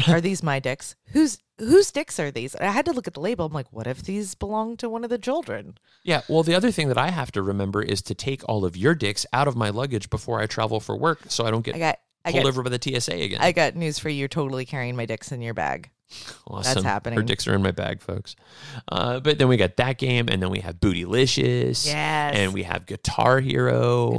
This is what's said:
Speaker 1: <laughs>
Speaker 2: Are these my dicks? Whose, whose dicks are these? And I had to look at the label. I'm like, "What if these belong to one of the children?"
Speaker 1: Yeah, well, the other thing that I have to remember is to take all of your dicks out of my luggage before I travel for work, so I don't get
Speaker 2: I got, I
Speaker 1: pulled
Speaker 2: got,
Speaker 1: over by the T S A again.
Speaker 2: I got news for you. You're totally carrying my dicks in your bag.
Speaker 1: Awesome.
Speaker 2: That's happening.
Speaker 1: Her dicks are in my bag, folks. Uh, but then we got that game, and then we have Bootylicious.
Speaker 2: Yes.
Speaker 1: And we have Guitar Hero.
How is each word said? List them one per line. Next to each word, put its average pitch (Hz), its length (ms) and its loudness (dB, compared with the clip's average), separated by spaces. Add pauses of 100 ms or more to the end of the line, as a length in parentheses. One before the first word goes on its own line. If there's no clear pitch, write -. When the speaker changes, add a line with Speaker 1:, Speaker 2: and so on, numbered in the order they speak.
Speaker 1:
<laughs> - 60 4
Speaker 2:
Are 170 140 6
these 180 200 -2
my 147 180 0
dicks? 135 360 -6 (160)
Whose, 294 260 4 (220)
whose 320 320 6
dicks - 280 -4
are 147 120 -2
these? 120 240 -6
And 180 120 0
I 202 40 2
had 269 140 2
to 339 80 0
look 247 120 -2
at 170 80 -6
the 139 80 -10
label. 180 240 -2
I'm 147 80 -6
like, 139 180 -6
"What 110 140 -8
if 131 160 -6
these 196 320 -6
belong 220 440 -4
to 233 120 -6
one 226 140 -6
of 233 80 -8
the 240 80 0
children?" 190 580 -4 (260)
Speaker 1:
Yeah, 151 240 0
well, 160 160 4
the 165 120 4
other 214 160 4
thing 160 160 0
that 123 100 2
I 139 120 2
have 147 240 -4
to 101 100 0
remember 98 400 0
is 104 200 -2
to - 120 -6
take 135 340 -6
all 104 160 0
of 87 100 -2
your 127 200 4
dicks 104 360 -2
out 139 160 4
of 127 80 0
my 110 140 0
luggage 113 400 -4
before 110 320 -4
I 110 60 0
travel 110 340 -2
for 107 160 -6
work, 156 220 0 (100)
so - 160 0
I 113 60 2
don't 113 120 0
get - 120 -4
Speaker 2:
I - 40 -8
got, 160 200 0 (260)
I 170 80 -2
Speaker 1:
pulled 170 100 4
Speaker 2:
got, 139 60 4
Speaker 1:
over 127 140 -2
by 123 80 -2
the 123 80 -2
T 131 140 -4
S 120 140 -2
A 87 140 -4
again. - 180 -4
Speaker 2:
I 175 140 4
got 160 240 2
news 160 200 -4
for - 120 -6
you. 147 100 -4
You're 139 80 -4
totally 135 380 -4
carrying 123 320 -6
my 117 80 -4
dicks 110 260 -8
in 123 100 -8
your 117 120 -6
bag. 80 360 -4 (560)
Speaker 1:
Awesome. - 280 -4
Speaker 2:
That's 98 120 2
happening. 113 320 -2
Speaker 1:
Her 107 60 2
dicks 113 240 -2
are 101 60 2
in 98 100 2
my 92 80 2
bag, 98 300 -6
folks. 95 340 -8 (540)
Uh, 123 320 -2
but 151 160 2
then 135 100 6
we 127 80 8
got 92 220 2
that 127 200 2
game, 123 320 0
and 98 140 2
then 90 60 0
we 98 100 -2
have 92 160 -8
Bootylicious. 123 1120 2
Speaker 2:
Yes. 151 500 0
Speaker 1:
And 98 180 2
we 95 100 -4
have 90 220 -6
Guitar - 540 2
Hero. 123 800 2